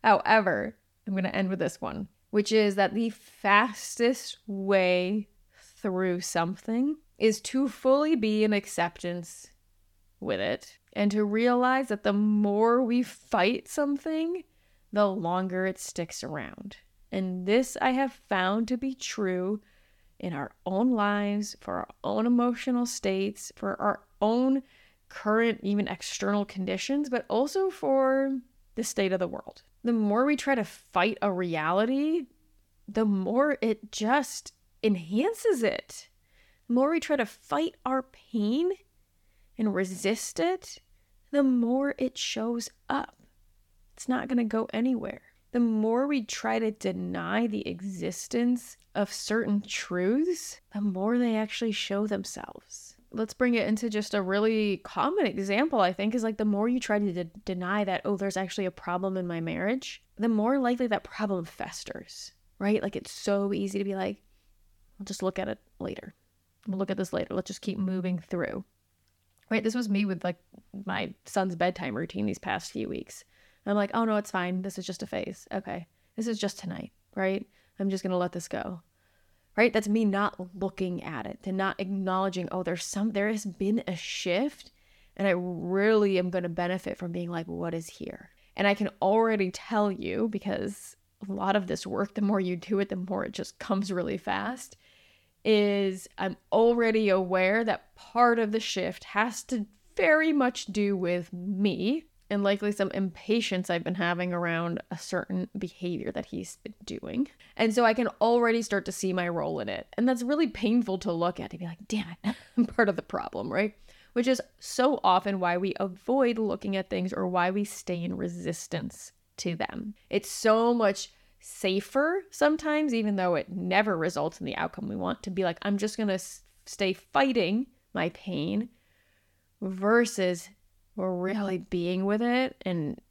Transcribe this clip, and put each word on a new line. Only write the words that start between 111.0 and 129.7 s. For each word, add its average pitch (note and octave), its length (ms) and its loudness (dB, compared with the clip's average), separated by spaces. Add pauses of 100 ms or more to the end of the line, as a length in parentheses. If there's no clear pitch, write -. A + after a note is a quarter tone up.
look E3+ 280 0
at, - 100 -8
to E3 80 -12
be F3 60 -10
like, E3 240 -12
"Damn G#3+ 180 -2 (180)
it, G#3+ 120 0 (100)
<laughs> - 100 -6
I'm A#3+ 100 4
part A3+ 220 6
of F3+ 80 4
the - 60 -4
problem," - 500 -6
right? G#3 220 0 (380)
Which A#3+ 160 2
is C4 120 4 (200)
so B3+ 420 2
often F#3+ 380 4
why F3 160 0
we F#3 240 -2
avoid A#3 580 2
looking G3 380 -2
at F#3+ 120 -4
things F#3 240 -2
or F#3+ 140 -2
why F3+ 240 2
we G#3 140 0
stay F3 380 -6
in F3+ 140 -4
resistance F3 960 -8 (260)
to E3+ 180 -4
them. - 380 -6 (140)
It's - 220 -2
so A3+ 420 4
much G#3+ 400 0 (280)
safer C4+ 880 0
sometimes, D4+ 640 0
even G#3 220 2
though F3+ 180 2
it - 160 -2
never F#3 460 2
results D#3+ 420 -2
in - 80 -8
the - 100 -4
outcome F#3+ 320 -4
we G3+ 80 -6
want, F#3 280 -4
to G3 60 -8
be F#3+ 120 -2
like, E3+ 200 0
"I'm G3+ 160 0
just G#3 180 -4
gonna G#3 180 0
s-, - 280 -8 (220)
stay - 280 -2
fighting A#3 720 2 (260)
my E3+ 180 0
pain," F#3+ 580 -4 (920)
versus F#3+ 880 2 (480)